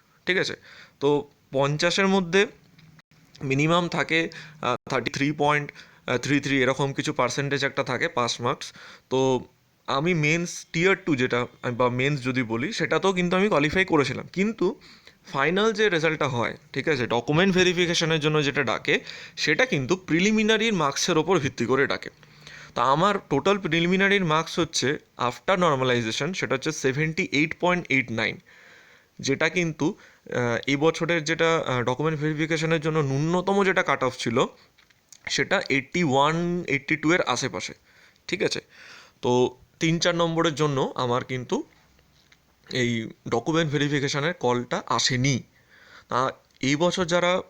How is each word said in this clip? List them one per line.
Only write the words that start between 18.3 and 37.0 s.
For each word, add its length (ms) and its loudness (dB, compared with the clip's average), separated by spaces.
যেটা 200 0
ডাকে, 360 0
সেটা 280 2
কিন্তু 300 0
প্রিলিমিনারির 800 2
মার্কসের 440 0
ওপর 220 2
ভিত্তি 260 -2
করে 220 2
ডাকে। 220 -6
তা 80 2
আমার 320 4
টোটাল 280 2
প্রিলিমিনারির 680 2
মার্কস 340 0
হচ্ছে 380 0
after 400 -2
normalization, 760 0
সেটা 220 -4
হচ্ছে 160 -4
সেভেন্টি 600 -2
এইট 280 0
পয়েন্ট 300 0
এইট 220 0
নাইন, 260 -4
যেটা 300 0
কিন্তু, 480 -2
আহ, 720 -4
এই 80 2
বছরের 480 0
যেটা, 340 2
আহ, 240 -2
ডকুমেন্ট 380 -2
ভেরিফিকেশনের 600 0
জন্য 180 0
ন্যূনতম 640 0
যেটা 200 2
কাট 200 0
অফ 140 -2
ছিল, 280 2
সেটা 400 0
এইটটি 340 0
ওয়ান, 640 2
এইটটি 280 -2
টু 160 0